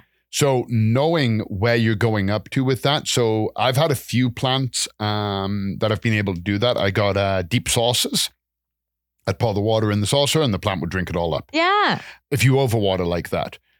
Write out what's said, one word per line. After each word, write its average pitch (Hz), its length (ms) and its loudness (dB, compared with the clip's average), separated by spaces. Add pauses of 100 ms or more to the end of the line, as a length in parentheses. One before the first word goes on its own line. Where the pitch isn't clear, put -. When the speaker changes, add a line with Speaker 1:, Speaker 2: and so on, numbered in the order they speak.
(320)
Speaker 1:
So 131 380 2
knowing 120 720 2
where 110 340 0
you're 113 200 2
going 104 340 0
up 104 220 -2
to 135 120 0
with 131 200 0
that. 143 240 0
So 110 480 0
I've 123 220 0
had 156 140 4
a 131 40 0
few 123 340 -2
plants, 131 580 -2 (120)
um, 101 800 -2
that 107 120 0
I've 104 100 -2
been 113 120 0
able 101 220 0
to 85 60 -8
do 101 180 -2
that. 120 180 0
I 98 140 0
got, 101 260 0
uh, 98 240 0
deep - 260 -4
saucers. - 640 0 (960)
I'd 101 140 -4
pour 113 160 0
the 101 60 0
water 110 300 2
in 104 100 0
the 101 60 -2
saucer 143 340 2
and 127 120 2
the 90 60 -2
plant 95 220 -2
would 82 100 -4
drink 92 180 -2
it 87 60 -4
all 85 180 0
up. - 200 -4
Speaker 2:
Yeah. 349 460 0 (320)
Speaker 1:
If 117 120 0
you 131 100 4
overwater 104 540 2
like 85 220 -2
that, - 280 -4 (220)